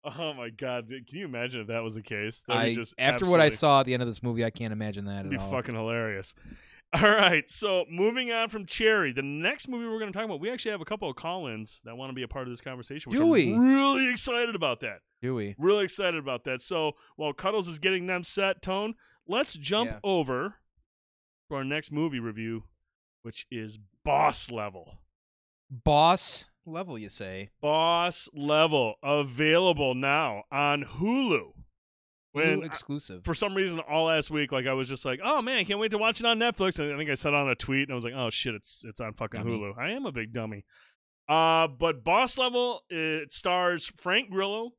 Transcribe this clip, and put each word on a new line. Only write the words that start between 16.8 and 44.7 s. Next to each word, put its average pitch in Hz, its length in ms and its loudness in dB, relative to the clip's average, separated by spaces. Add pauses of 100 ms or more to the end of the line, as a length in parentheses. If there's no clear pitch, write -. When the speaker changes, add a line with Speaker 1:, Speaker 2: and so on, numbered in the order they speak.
Speaker 1:
while 151 160 -4
Cuddles 196 340 -2
is 160 140 -10
getting 185 260 0
them 180 160 -2
set, 196 400 -2
Tone, 202 320 -4 (320)
let's 240 280 -2
jump 196 360 0
Speaker 2:
Yeah. 214 140 -10
Speaker 1:
over 165 520 0 (920)
to 147 60 -6
our 135 80 -4
next 151 260 -4
movie 147 300 -2
review, 113 420 -6 (600)
which - 280 -12
is 110 260 -10 (280)
Boss 143 480 2
Level. 104 480 -10 (720)
Speaker 2:
Boss 151 720 4 (200)
Level, 165 320 -8
you 107 120 -10
say? 95 420 -10 (100)
Speaker 1:
Boss 170 720 2
Level, 147 680 4
available 147 960 4
now 135 560 0
on 143 320 0
Hulu. 202 560 0
Speaker 2:
Hulu - 120 -16 (800)
Speaker 1:
When 151 300 2
I 160 40 -10
Speaker 2:
exclusive. 135 580 -8
Speaker 1:
for 165 100 -4
some 202 200 -2
reason, 185 240 0
all 160 280 2
last 160 220 2
week, 151 220 -2
like, 131 160 -2
I 135 60 0
was 131 160 -2
just 135 160 -8
like, 135 180 -4
"Oh, 269 180 0
man, 247 160 -2
I 208 60 2
can't 202 160 -2
wait 214 140 -2
to 214 60 -2
watch 226 200 0
it 233 80 -2
on 226 140 2
Netflix." 196 400 0
And 147 120 -2
I 139 60 -6
think 151 100 -4
I 139 60 0
sent 147 200 0
on 143 140 2
a 123 60 2
tweet, 135 280 -2
and 139 100 -4
I - 20 -4
was 120 80 -4
like, 117 140 -6
"Oh, 123 120 -2
shit, 113 280 -4
it's, - 280 -16
it's 110 160 -14
on 110 120 -6
fucking 110 320 -8
Speaker 2:
Dummy. 117 120 -2
Speaker 1:
Hulu." 104 220 -6
I 147 140 -4
am 269 120 -6
a 196 60 -4
big 113 220 -8
dummy. 110 320 -8 (640)
Uh, 160 400 4
but 139 340 -2
Boss 254 340 2
Level, 247 540 -2
it 160 420 -4
stars 180 540 0 (100)
Frank 202 340 -2
Grillo 202 480 -4